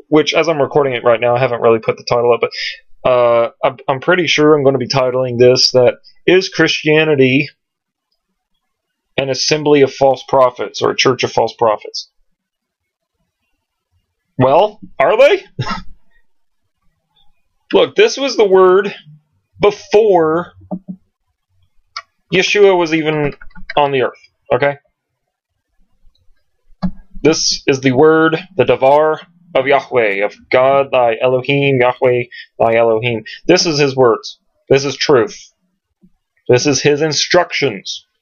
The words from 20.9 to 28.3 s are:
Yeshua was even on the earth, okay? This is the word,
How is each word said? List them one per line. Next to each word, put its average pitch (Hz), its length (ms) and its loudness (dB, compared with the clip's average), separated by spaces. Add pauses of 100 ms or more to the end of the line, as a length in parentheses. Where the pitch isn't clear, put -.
Yeshua 196 440 2
was 165 180 -2
even 151 400 -4 (420)
on 143 140 2
the 131 120 -2
earth, - 280 -8 (220)
okay? 139 260 -2 (2500)
This - 440 -2
is 135 140 -2
the 131 120 0
word, 160 440 2 (200)